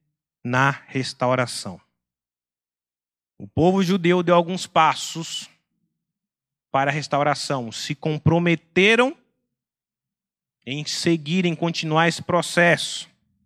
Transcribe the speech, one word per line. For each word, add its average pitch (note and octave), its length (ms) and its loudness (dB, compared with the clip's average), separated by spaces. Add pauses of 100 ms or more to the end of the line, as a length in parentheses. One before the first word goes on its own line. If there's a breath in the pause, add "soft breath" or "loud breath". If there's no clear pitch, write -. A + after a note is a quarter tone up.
(440)
na B2+ 280 2
restauração. B2+ 1080 -4 (1600)
O G#2 100 -18
povo F#3 360 2
judeu F3+ 400 2
deu F3 100 2
alguns E3+ 320 0
passos - 800 -2 (1200)
para C#3 180 0
a C3+ 40 -2
restauração, C#3 800 -4
se - 220 -8
comprometeram F3 1200 2 (1500)
em C#3+ 200 -8
seguir, E3+ 600 -2
em E3+ 100 0
continuar E3 520 0
esse - 160 -2
processo. - 840 0 (380)